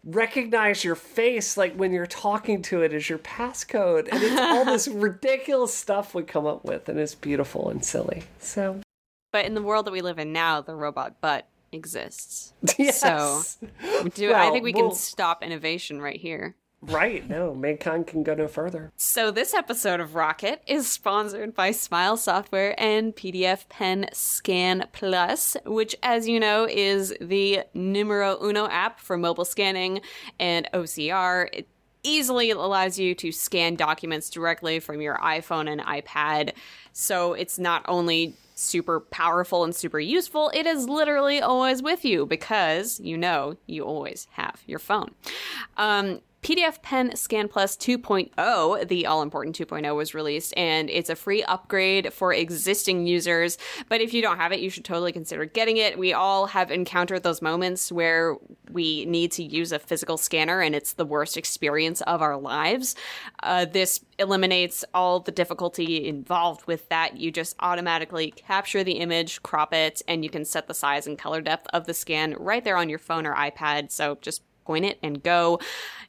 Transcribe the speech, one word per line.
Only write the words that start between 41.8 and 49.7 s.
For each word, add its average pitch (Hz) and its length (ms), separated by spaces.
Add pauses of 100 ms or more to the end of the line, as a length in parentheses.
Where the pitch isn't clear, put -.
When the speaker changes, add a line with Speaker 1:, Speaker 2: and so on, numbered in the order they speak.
Speaker 2:
with 320 220
you 175 220
because, 175 760
you 170 160
know, 160 400 (100)
you 156 180
always - 480
have - 340
your - 120
phone. - 360 (640)
Um, 202 420 (220)
P 320 120
D 359 80
F 330 180
Pen 254 360
Scan 214 320
Plus 196 260
two 247 240
point 196 400
oh, 180 460
the 175 220
all-important 156 500
two 160 100
point 156 180